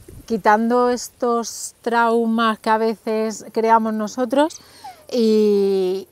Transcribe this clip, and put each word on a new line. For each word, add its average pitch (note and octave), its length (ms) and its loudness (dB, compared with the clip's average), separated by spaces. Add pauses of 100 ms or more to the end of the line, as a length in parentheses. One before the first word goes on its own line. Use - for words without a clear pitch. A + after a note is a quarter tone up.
(260)
quitando A3+ 640 2
estos - 920 -6
traumas A3+ 760 0
que - 120 -4
a A3 80 2
veces A3 720 -4
creamos A3+ 420 2
nosotros B3+ 680 -2 (520)
y, G3+ 1000 2